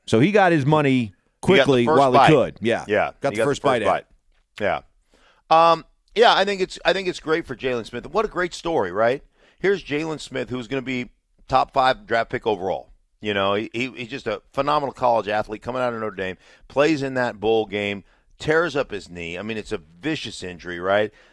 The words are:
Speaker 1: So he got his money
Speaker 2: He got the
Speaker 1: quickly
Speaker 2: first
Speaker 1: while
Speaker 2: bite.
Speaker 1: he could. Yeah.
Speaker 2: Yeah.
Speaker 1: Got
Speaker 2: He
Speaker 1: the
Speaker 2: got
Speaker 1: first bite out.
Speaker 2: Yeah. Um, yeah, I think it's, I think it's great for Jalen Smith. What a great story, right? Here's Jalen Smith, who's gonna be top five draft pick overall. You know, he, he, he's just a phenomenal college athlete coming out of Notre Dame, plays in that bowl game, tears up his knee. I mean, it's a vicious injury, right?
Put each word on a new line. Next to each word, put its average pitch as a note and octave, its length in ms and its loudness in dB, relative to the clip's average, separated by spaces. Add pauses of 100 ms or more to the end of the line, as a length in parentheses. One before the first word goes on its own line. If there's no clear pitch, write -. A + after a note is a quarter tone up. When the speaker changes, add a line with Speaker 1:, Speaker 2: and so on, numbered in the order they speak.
Speaker 1:
So A2 140 2
he F3 120 4
got G3 200 4
his D3+ 140 0
money D3 260 4
Speaker 2:
He B2+ 100 2
got G#2+ 100 -6
the - 300 -20
Speaker 1:
quickly C3+ 440 4
Speaker 2:
first D#3 140 4
Speaker 1:
while C#3 120 4
Speaker 2:
bite. C3 160 8
Speaker 1:
he D3+ 60 8
could. G2 280 2
Yeah. G#2 260 0
Speaker 2:
Yeah. F#2+ 240 0 (100)
Speaker 1:
Got C#3 100 -2
Speaker 2:
He G#2 60 -6
Speaker 1:
the - 60 0
Speaker 2:
got - 20 0
Speaker 1:
first C#3+ 160 -2
bite B2 220 0
out. F#2 220 0 (540)
Speaker 2:
Yeah. F2 220 -2 (680)
Um, E3 360 4 (300)
yeah, G3+ 180 6
I F#3 120 2
think G3 160 -4
it's, - 220 -6
I E3+ 100 2
think F#3 140 -6
it's E3 120 -6
great D#3+ 260 -2
for C3 100 -12
Jalen B2 300 -4
Smith. A#2+ 220 -12
What G3 180 -2
a G#3 40 -8
great F3 240 -6
story, C3 380 -2
right? A#2 320 0 (360)
Here's F#3 240 0
Jalen D3+ 360 -6
Smith, B2+ 300 -8
who's B2 180 -8
gonna C3 140 -6
be B2 300 -8 (360)
top C3+ 260 0
five B2+ 340 0
draft A2+ 240 -2
pick A#2+ 160 -6
overall. F2+ 420 -2 (320)
You G#2+ 120 -4
know, G2 200 2
he, G#2+ 200 -4
he, B2 180 -4
he's A#2 180 -12
just B2+ 180 -12
a G#2 140 -6 (100)
phenomenal C#3+ 420 -2
college A#2 340 0
athlete G#2+ 340 -4
coming B2+ 200 -6
out B2 120 -2
of A2+ 60 -10
Notre G#2+ 160 -6
Dame, F#2 220 -6 (300)
plays C#3+ 360 0
in C3+ 100 -6
that A#2+ 260 -2
bowl A2 260 2
game, G2+ 380 -6 (360)
tears D#3 360 0
up C3+ 160 -4
his F2 180 -10
knee. F2 280 -10
I F#2+ 60 -10
mean, A2 140 -8
it's G#2 140 -12
a G#2+ 60 -4
vicious F2 680 -10
injury, F2 360 -12
right? G2+ 320 0 (220)